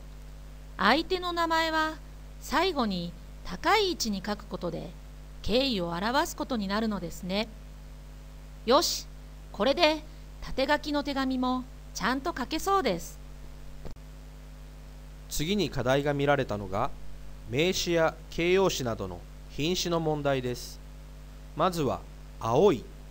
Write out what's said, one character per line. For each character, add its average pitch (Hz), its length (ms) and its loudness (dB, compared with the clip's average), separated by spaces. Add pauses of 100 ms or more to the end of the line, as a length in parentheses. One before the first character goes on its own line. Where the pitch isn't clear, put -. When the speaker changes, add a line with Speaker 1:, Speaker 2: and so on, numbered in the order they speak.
(760)
Speaker 1:
相 262 280 4
手 359 140 0
の 359 120 -4
名 339 140 2
前 330 240 2
は 311 240 2 (480)
最 330 320 2
後 247 140 2
に 175 260 -2 (300)
高 339 340 4
い 392 140 4
位 - 20 0
置 226 160 -2
に 190 160 -2
書 208 100 -2
く - 120 -12
こ 185 100 -6
と 170 140 -2
で 160 180 -6 (520)
敬 254 260 4
意 208 140 2
を 170 80 0
表 226 360 2
す - 100 -6
こ 302 120 -4
と 247 100 0
に 196 100 -2
な 202 140 2
る 226 60 2
の 202 120 0
で 170 120 -6
す - 100 -10
ね。 196 260 0 (1160)
よ 269 160 8
し、 - 240 0 (460)
こ 196 120 0
れ 277 120 4
で 311 260 6 (400)
縦 - 260 0
書 294 120 4
き 294 120 -4
の 294 120 2
手 285 100 -2
紙 262 240 0
も 254 260 2 (300)
ち - 80 -6
ゃ 233 140 4
ん 277 40 -2
と 330 160 -4
書 240 120 -2
け 320 100 -2
そ 392 220 4
う - 40 2
で 180 160 2
す。 - 200 -10 (2000)
Speaker 2:
次 170 260 2
に 175 140 4
課 127 140 0
題 131 180 6
が 143 140 2
見 139 100 2
ら 143 100 8
れ 131 100 2
た 104 120 -2
の 101 100 -4
が、 104 220 0 (580)
名 156 260 2
詞 175 180 0
や 160 240 4 (160)
形 175 220 4
容 185 180 6
詞 - 120 -2
な 117 120 0
ど 101 120 -6
の 87 120 -8 (320)
品 165 240 2
詞 175 160 0
の 170 80 2
問 151 240 0
題 139 180 4
で 123 140 -2
す。 - 240 -10 (760)
ま 170 140 4
ず 170 140 0
は 101 180 0 (380)
青 143 340 8
い 110 100 0 (280)